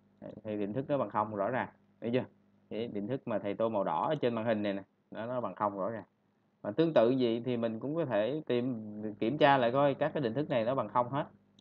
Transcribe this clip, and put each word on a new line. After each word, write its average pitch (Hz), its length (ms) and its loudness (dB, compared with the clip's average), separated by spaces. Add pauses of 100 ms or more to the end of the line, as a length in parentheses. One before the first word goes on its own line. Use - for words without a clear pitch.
(200)
Đấy, 104 120 -14 (120)
thì 107 140 -6
định 101 140 -4
thức 135 160 -4
nó 143 100 0
bằng 107 120 -2
không 107 260 0
rõ 98 140 0
ràng. 120 180 -2 (320)
Thấy 117 120 -4
chưa? 123 120 2 (460)
Thế 113 160 -4
định 107 220 -6
thức 131 200 -6
mà 117 100 0
thầy 101 160 -2
tô 113 140 0
màu 101 160 0
đỏ 92 240 0
ở 160 60 0
trên 131 200 0
màn 110 100 -4
hình 110 180 0
này 104 100 0
nè, 98 100 -6 (280)
nó, 104 160 -8
nó 127 140 -4
bằng 98 140 -6
không 101 240 -2
rõ 95 120 -2
ràng. 107 140 -8 (580)
Và 104 80 -4
tương 160 240 2
tự 120 240 8
vậy 117 260 0
thì 123 120 0
mình 113 240 -2
cũng 139 160 -4
có 165 80 0
thể 123 420 0
tìm, 110 680 -2
kiểm 120 240 0
tra 139 200 8
lại 120 140 4
coi 139 220 4
các 147 200 0
cái 156 80 0
định 113 120 0
thức 151 160 -2
này 117 140 2
nó 127 100 2
bằng 113 140 -2
không 123 220 2
hết. 147 160 -2 (340)